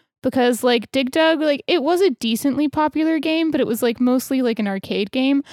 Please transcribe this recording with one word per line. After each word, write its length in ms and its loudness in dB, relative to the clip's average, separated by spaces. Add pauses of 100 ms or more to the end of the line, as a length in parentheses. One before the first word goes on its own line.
(240)
because, 400 0
like, 280 0
Dig 200 0
Dug, 300 2
like, 260 0
it 140 2
was 200 2
a 100 4
decently 580 0
popular 500 0
game, 320 -2
but 100 0
it 60 -2
was, 140 -4
like, 180 0
mostly, 420 0
like, 180 0
an 80 -2
arcade 440 -4
game. 420 0